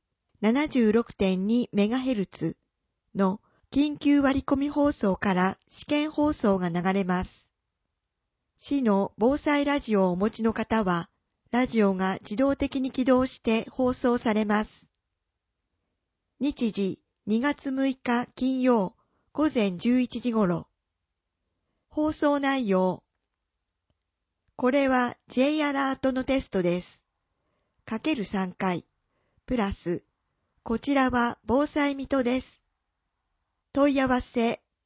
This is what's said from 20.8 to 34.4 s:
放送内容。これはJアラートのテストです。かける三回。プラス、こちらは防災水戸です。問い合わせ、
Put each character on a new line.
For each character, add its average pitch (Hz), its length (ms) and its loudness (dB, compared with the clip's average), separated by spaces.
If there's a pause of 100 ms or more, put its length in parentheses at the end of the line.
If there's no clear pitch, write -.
放 302 240 -2
送 285 260 2
内 269 300 -2
容。 185 340 0 (1500)
こ 247 180 0
れ 277 160 2
は 247 280 0 (120)
J 294 360 0
ア 285 80 -2
ラ 269 220 -2
ー - 60 -8
ト 262 100 0
の 254 140 -4
テ 262 160 0
ス - 80 -8
ト 190 140 -2
で 175 200 0
す。 - 220 -20 (800)
か 220 160 -8
け - 160 -2
る 214 80 -6
三 190 280 -4
回。 185 320 -4 (600)
プ 254 100 -2
ラ 202 160 -2
ス、 - 320 -6 (600)
こ 226 160 -4
ち 285 140 -2
ら 262 160 2
は 240 340 -2
防 269 220 2
災 285 280 -2
水 269 140 -10
戸 269 160 0
で 247 160 -2
す。 - 200 -16 (1120)
問 277 220 4
い 269 60 2
合 262 80 2
わ 254 120 2
せ、 226 400 -2 (260)